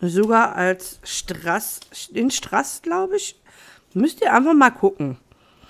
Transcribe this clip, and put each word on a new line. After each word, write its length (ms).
Sogar 500
als 480
Strass, 760
in 160
Strass, 520
glaub 320
ich. 260
Müsst 280
ihr 120
einfach 200
mal 180
gucken. 460